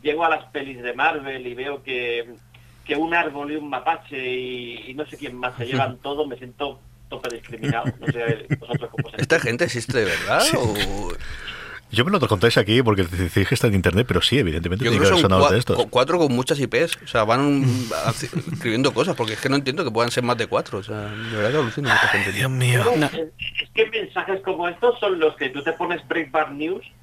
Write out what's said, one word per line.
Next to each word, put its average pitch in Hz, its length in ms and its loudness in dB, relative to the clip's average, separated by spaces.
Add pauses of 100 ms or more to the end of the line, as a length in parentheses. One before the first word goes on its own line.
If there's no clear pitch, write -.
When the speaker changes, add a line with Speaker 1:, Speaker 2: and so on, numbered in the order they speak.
Speaker 1:
llego 151 220 0
a 165 40 4
las 156 180 0
pelis 135 360 -10
de 123 100 -4
Marvel 135 540 -2
y 120 60 -8
veo 131 300 -8
que, 120 460 -4 (560)
que 143 120 -2
un 160 160 0
árbol 147 400 -2
y - 20 -6
un 147 140 -8
mapache 139 520 -4
y, 123 720 -8
y - 20 -14
no 147 120 -8
sé 143 120 -18
quién 123 200 -12
más 123 200 -6
se 120 80 -6
llevan 127 320 -2
Speaker 2:
<laughs> - 60 -20
Speaker 1:
todo, 143 240 -4
me 135 100 -10
siento 131 440 -10 (260)
tope - 260 -8
discriminado. 120 520 -4 (120)
No - 100 -6
sé 117 380 -2 (140)
vosotros - 320 -6
cómo - 180 -6
se - 120 -6
Speaker 3:
¿Esta 160 180 2
gente 123 240 0
existe 120 360 -2
de 107 60 4
verdad 107 360 0
Speaker 2:
Sí. 320 180 2
Speaker 3:
o...? 104 540 -2 (800)
Speaker 2:
Yo 120 120 4
me 185 60 0
lo 202 100 4
contáis 113 360 4
aquí 113 240 4
porque 104 220 4
decís 90 460 2
que - 40 2
está 131 140 2
en 104 60 4
internet, 92 340 4
pero 90 140 2
sí, - 180 4
evidentemente 87 460 0
Speaker 3:
Yo 117 60 4
Speaker 2:
tiene - 140 4
Speaker 3:
creo 190 120 6
Speaker 2:
que - 20 6
Speaker 3:
que 151 60 4
Speaker 2:
haber 98 40 6
Speaker 3:
son - 0 -
Speaker 2:
sonado 95 200 8
Speaker 3:
cua-, - 20 4
Speaker 2:
de 101 80 4
estos. 98 160 2
Speaker 3:
cu-, 110 140 2
cuatro 139 300 2
con 143 140 4
muchas 127 280 0
I 127 60 0
Ps. 156 360 0
O - 40 -16
sea, 113 180 2
van 135 400 4
Speaker 2:
<laughs> 117 400 0
Speaker 3:
haci-, 113 260 -2 (220)
escribiendo 123 400 0
cosas, 160 200 2
porque 110 200 -2
es - 80 -8
que - 80 -2
no 135 80 4
entiendo 143 260 -2
que 127 80 -2
puedan 117 180 2
ser 120 140 0
más 120 140 0
de 110 100 -2
cuatro. 110 300 -2
O 98 60 -6
sea, 107 120 -8
de 107 400 -8
verdad 107 160 2
que 147 60 2
alucino 135 320 0
a - 60 4
esta - 120 4
gente. 95 240 0
Speaker 2:
Dios 131 180 0
mío. 123 360 2
Speaker 1:
Pero 240 100 4
Speaker 2:
No. 151 120 4
Speaker 1:
es, 160 200 -4 (340)
es - 120 -8
que 220 160 2
mensajes 190 500 -4
como 175 300 -4
estos 233 320 2
son 190 180 0
los 156 160 2
que 139 140 -4
tú 139 140 -8
te 160 100 -2
pones 175 340 -4
Breitbart 156 440 -2
News 156 340 -6 (180)